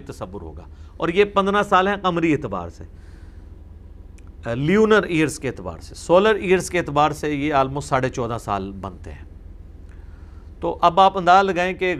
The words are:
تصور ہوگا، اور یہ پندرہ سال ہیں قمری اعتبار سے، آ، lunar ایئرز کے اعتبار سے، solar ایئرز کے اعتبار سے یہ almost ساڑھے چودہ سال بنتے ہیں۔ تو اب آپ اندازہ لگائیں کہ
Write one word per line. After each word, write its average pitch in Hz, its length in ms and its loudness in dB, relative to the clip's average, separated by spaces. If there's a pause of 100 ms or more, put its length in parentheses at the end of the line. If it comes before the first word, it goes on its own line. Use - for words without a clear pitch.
تصور 101 340 -12
ہوگا، 80 240 -14 (320)
اور 160 120 -2
یہ 190 160 4
پندرہ 202 380 0
سال 196 260 2
ہیں 202 80 0
قمری 170 360 0
اعتبار 95 360 -4
سے، - 160 -16 (1600)
آ، 117 100 -6
lunar 196 480 4
ایئرز 156 360 0
کے 135 100 -6
اعتبار 87 300 -10
سے، - 160 -18
solar 202 400 4
ایئرز 180 360 0
کے 175 80 -2
اعتبار 147 320 2
سے 151 240 -4
یہ 147 200 -2
almost 135 260 0
ساڑھے 131 280 -2
چودہ 117 320 -4
سال 98 320 -4
بنتے 90 400 -12
ہیں۔ 71 120 -16 (1400)
تو 170 200 -4
اب 170 200 4
آپ 190 180 6
اندازہ 185 280 6
لگائیں 180 280 -2
کہ 180 260 -2